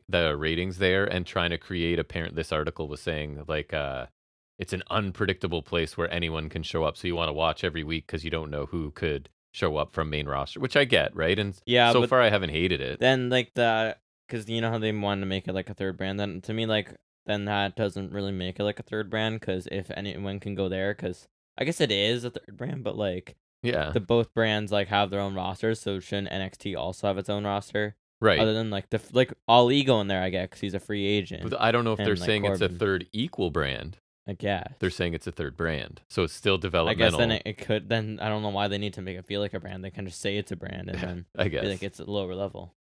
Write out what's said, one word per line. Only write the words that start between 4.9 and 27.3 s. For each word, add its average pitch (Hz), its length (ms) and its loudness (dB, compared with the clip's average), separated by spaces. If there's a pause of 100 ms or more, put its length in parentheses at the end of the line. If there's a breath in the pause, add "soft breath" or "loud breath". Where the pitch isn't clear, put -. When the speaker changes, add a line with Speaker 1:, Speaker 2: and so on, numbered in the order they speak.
Speaker 1:
place 82 360 -2
where 85 140 0
anyone 80 380 -2
can 80 140 -8
show 80 220 -2
up, 73 120 0
so - 100 -8
you 85 100 -2
wanna 80 160 0
watch 78 320 0
every 80 180 -2
week 80 240 -4
'cause 78 160 -6
you 82 80 -4
don't 80 180 -4
know 73 180 -4
who 76 240 -4
could 71 380 -4 (240)
show 78 240 0
up 73 140 -2
from 78 180 -2
main 76 180 -2
roster, 69 340 -4
which 131 160 2
I 143 80 6
get, 90 300 4
right? 87 220 4
And 101 160 -2
s-, - 120 -20
Speaker 2:
Yeah, 120 260 6
Speaker 1:
so 120 100 8
Speaker 2:
but 120 80 4
Speaker 1:
far 131 120 6
I 113 80 8
haven't 95 220 2
hated 82 300 2
it. 64 200 -4
Speaker 2:
then, 127 280 4
like, 123 260 0
the, 113 420 2 (320)
'cause 110 200 -8
you 117 120 -2
know 113 100 0
how 117 60 0
they 110 160 0
wanted 101 280 0
to 98 60 -2
make 95 200 -2
it, 95 60 -2
like, 95 160 -4
a 101 40 -8
third 95 240 -4
brand, 98 220 -4
then 98 240 -4
to 110 100 -6
me, 113 120 -2
like, 107 300 0 (300)
then 104 200 -2
that 101 300 0
doesn't 101 380 -2
really 98 180 -4
make 92 280 -4
it, 101 40 0
like, 104 160 -2
a - 40 -10
third 107 260 -6
brand, 110 320 -2
'cause 92 300 -4
if 95 200 -6
anyone 98 480 -6
can 101 160 -6
go 95 140 0
there, 95 260 0
'cause - 320 -8 (300)
I 110 80 -2
guess 165 160 0
it 123 100 2
is 107 320 2
a 123 80 -4
third - 260 -14
brand, 135 280 -8
but, 107 120 -4
like, 92 380 -4 (280)
Speaker 1:
Yeah. 80 300 0
Speaker 2:
the 120 60 2
both 113 340 2
brands, 107 380 2
like, 101 180 2
have 101 200 4
their 98 120 -2
own 98 140 -2
rosters, 95 460 -2
so 98 180 -2
shouldn't 101 320 -4
N 95 100 -4
X 95 160 -8
T 98 180 -6
also 90 320 -4
have 98 100 2
its 98 120 -4
own 101 160 0